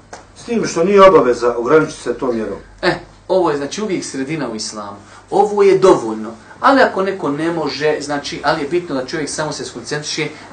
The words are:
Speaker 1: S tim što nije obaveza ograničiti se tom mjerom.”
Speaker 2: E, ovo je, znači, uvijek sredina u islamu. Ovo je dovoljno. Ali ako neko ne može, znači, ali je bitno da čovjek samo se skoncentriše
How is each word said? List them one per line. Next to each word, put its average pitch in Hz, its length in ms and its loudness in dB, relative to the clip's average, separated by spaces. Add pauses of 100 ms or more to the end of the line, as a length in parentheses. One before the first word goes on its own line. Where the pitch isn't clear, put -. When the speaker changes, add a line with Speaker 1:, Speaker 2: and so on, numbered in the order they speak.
(360)
Speaker 1:
S - 80 -20
tim 214 220 -2
što 165 180 -2
nije 196 180 6
obaveza 123 540 6
ograničiti 143 460 2
se 120 160 -6
tom 123 160 -4
mjerom.” 101 240 -6 (240)
Speaker 2:
E, 175 120 2 (340)
ovo 180 220 2
je, 143 60 -2
znači, 139 260 -8
uvijek 180 220 -4
sredina 135 460 -6
u 107 40 -10
islamu. 104 420 -10 (340)
Ovo 202 320 2
je 190 160 6
dovoljno. 113 520 4 (300)
Ali 277 200 4
ako 190 220 2
neko 156 280 -4
ne 156 220 -2
može, 147 480 -2
znači, 143 440 -6
ali 156 180 0
je 135 60 -6
bitno 175 260 -2
da 127 120 -4
čovjek 151 240 -6
samo 156 220 -6
se 131 120 -10
skoncentriše 147 640 -8 (240)